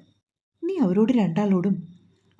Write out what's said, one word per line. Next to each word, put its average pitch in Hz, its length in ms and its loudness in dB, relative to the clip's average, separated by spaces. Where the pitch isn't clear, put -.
നീ 349 160 -4
അവരോട് 214 340 2
രണ്ടാളോടും 196 640 0